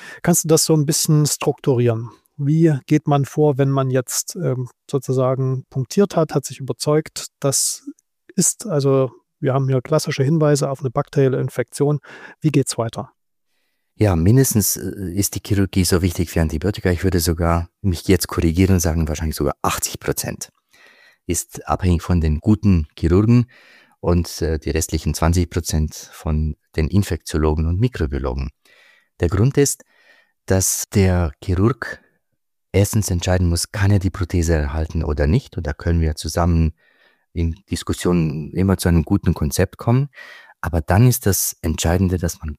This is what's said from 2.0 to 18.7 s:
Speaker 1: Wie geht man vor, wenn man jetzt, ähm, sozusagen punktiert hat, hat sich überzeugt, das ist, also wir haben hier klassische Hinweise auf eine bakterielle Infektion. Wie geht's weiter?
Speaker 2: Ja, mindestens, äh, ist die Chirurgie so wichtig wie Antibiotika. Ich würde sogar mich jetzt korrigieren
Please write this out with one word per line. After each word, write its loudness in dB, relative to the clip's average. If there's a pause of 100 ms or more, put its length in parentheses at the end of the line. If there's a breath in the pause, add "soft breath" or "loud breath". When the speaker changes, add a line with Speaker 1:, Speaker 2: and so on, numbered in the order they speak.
Speaker 1:
Wie 2
geht 0
man 2
vor, 2
wenn 2
man 0
jetzt, -4
ähm, -4 (200)
sozusagen -2
punktiert -2
hat, 0
hat -2
sich -14
überzeugt, -4 (140)
das -2 (520)
ist, -2
also 0 (300)
wir 0
haben 0
hier 0
klassische -2
Hinweise 2
auf -8
eine -4
bakterielle 0
Infektion. -2 (400 loud breath)
Wie 0
geht's 0
weiter? -6 (840)
Speaker 2:
Ja, 4
mindestens, 4
äh, -8
ist -2
die -8
Chirurgie 0
so 2
wichtig -2
wie 0
Antibiotika. -2
Ich -2
würde 0
sogar 0 (120)
mich -2
jetzt 2
korrigieren 2